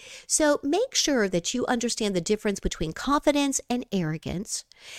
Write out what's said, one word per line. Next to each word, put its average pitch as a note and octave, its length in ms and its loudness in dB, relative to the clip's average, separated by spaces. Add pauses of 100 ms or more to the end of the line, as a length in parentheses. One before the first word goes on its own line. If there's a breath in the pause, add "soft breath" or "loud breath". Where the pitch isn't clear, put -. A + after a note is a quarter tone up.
(260 loud breath)
So D4+ 360 4
make F4+ 320 0
sure A3+ 360 2
that F3 240 -2
you B3 100 0
understand A#3 500 -2
the F3 60 2
difference G#3 400 -2
between D#3+ 320 -4
confidence C#4+ 640 2 (120)
and B3 200 0
arrogance, D#3+ 760 -4 (320 loud breath)